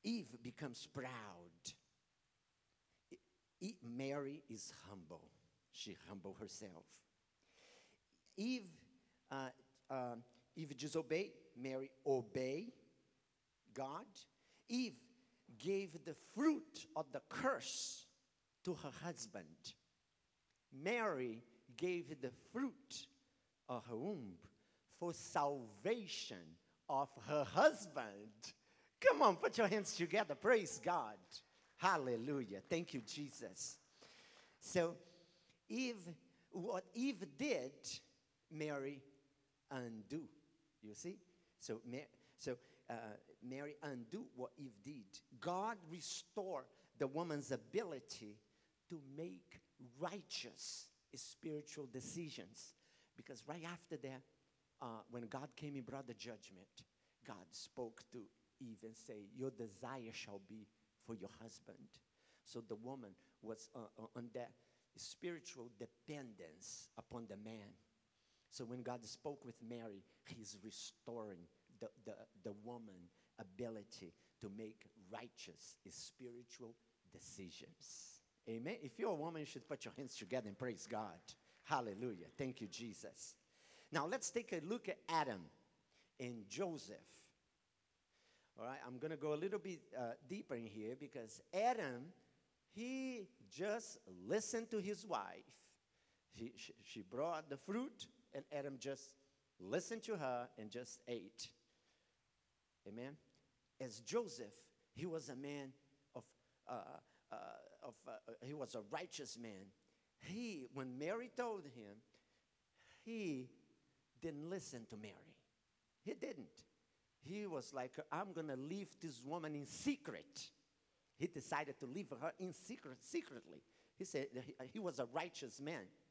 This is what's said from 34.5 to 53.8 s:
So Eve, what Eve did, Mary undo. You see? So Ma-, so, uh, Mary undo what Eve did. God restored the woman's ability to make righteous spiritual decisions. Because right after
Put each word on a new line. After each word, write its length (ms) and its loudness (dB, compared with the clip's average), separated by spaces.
So 360 4
Eve, 380 0
what 340 0
Eve 300 2
did, 360 4
Mary 520 0
undo. 540 0
You 120 -8
see? 240 -4
So 300 0
Ma-, 200 -4
so, 200 -2
uh, 40 0
Mary 420 -4
undo 420 -4
what 220 -4
Eve 240 -10
did. 380 -10
God 360 4
restored 760 -2
the 80 6
woman's 440 2
ability 840 0
to 120 -4
make 420 -6
righteous 880 -2
spiritual 760 -4
decisions. 840 -4
Because 300 -10
right 180 -2
after 320 -4